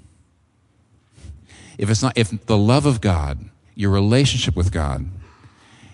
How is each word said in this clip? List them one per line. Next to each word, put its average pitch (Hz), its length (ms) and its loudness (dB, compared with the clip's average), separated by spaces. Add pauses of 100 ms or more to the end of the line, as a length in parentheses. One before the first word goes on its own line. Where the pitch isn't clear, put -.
(1800)
if 104 140 -2
it's 110 120 0
not, - 140 -2
if 110 300 -2
the 110 100 2
love 123 300 4
of 123 140 0
God, 76 500 -2 (240)
your 101 160 0
relationship 107 640 2
with 90 160 0
God, 73 360 -4 (880)